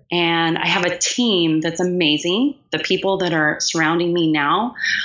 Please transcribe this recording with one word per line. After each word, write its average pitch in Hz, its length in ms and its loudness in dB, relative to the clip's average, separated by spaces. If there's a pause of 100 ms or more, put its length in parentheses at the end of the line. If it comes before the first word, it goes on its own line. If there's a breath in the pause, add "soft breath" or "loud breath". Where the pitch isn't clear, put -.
(100)
And 170 480 0
I 170 80 -4
have 185 180 0
a 175 140 -2
team 175 640 0
that's 165 200 -2
amazing. 180 800 0 (140)
The 156 80 -4
people 190 380 -2
that 175 140 0
are 151 280 0
surrounding 170 520 2
me 160 200 2
now 160 420 0 (300 loud breath)